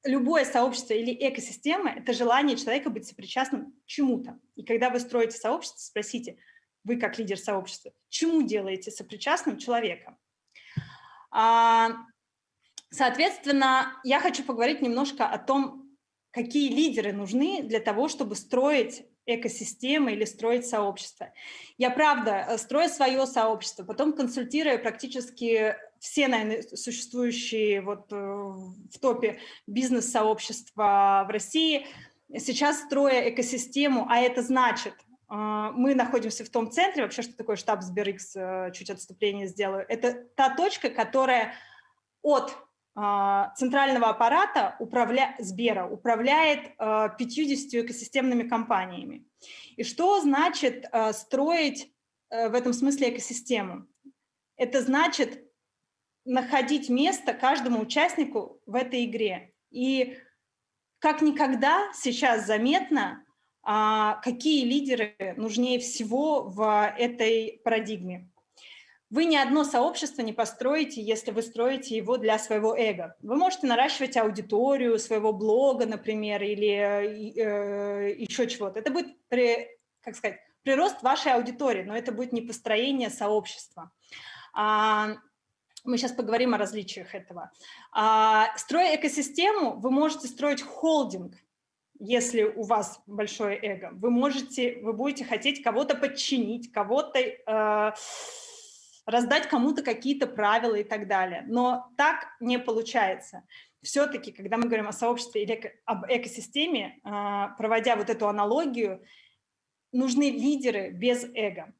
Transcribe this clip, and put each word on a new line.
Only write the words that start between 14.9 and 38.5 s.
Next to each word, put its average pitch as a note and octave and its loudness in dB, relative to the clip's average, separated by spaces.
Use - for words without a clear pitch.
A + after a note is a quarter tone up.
о G#3 -2
том, C4+ -2
какие B3 0
лидеры A3+ 0
нужны B3 0
для A3 -2
того, A3 0
чтобы B3 -4
строить B3+ 0
экосистемы A#3+ -2
или G#3 0
строить A#3 -2
сообщество. - -4
Я, B3 2
правда, B3 2
э, A3+ -2
строю D4 2
своё C4 2
сообщество, A3 0
потом C4+ 0
консультирую C4+ 0
практически A3+ -2
все, - 2
наверное, A3 0
существующие A#3 -2
вот, G3+ -8
э, G#3 -8
в G3 -10
топе A#3 0
бизнес-сообщества G#3+ 2
в - -6
России. C#4+ 0
Сейчас, C#4+ 0
строя C4 2
экосистему, B3+ 0
а A#3+ 4
это B3 2
значит, B3 2
э, G#3+ -12
мы C4+ 4
находимся A#3+ 0
в - -18
том A3+ -2
центре, D4+ 2
вообще, G#3+ -4
что - -12
такое G#3+ -4
штаб G#3 -2
Сберикс, G3 -6
э, F#3 -6